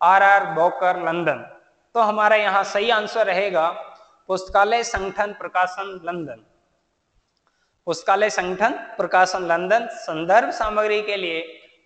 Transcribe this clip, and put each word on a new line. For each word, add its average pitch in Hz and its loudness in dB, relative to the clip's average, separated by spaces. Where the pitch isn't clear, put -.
आरआर 196 6
बोकर 175 0
लंदन। 165 -2
तो 233 2
हमारा 214 2
यहाँ 196 2
सही 202 -2
आंसर 214 0
रहेगा 180 0
पुस्तकालय 202 2
संगठन 202 -4
प्रकाशन 185 -4
लंदन। 156 -10
पुस्तकालय 196 0
संगठन 196 -2
प्रकाशन 185 2
लंदन 185 0
संदर्भ 180 0
सामग्री 214 -2
के 208 -6
लिए 165 -8